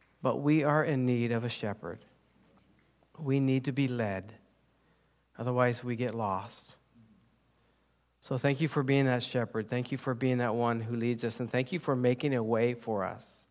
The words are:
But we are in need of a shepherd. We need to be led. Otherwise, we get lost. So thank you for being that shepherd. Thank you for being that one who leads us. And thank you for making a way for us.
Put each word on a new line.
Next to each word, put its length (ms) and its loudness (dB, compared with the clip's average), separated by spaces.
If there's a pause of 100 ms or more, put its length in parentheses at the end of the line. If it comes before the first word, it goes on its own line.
(220)
But 160 0
we 260 2
are 200 4
in 220 0
need 260 2
of 140 0
a 40 -2
shepherd. 540 -8 (1120)
We 220 0
need 260 2
to 60 -2
be 160 0
led. 460 -4 (1040)
Otherwise, 440 0
we 140 -4
get 180 -4
lost. 640 -6 (1400)
So 180 -4
thank 220 0
you 80 0
for 160 0
being 220 4
that 180 2
shepherd. 460 -2
Thank 240 -4
you 40 -4
for 160 -4
being 260 2
that 160 0
one 260 0
who 160 -4
leads 260 0
us. 160 -4
And 100 -4
thank 220 -2
you 80 -2
for 160 0
making 380 2
a 100 2
way 300 2
for 320 -4
us. 200 -8 (260)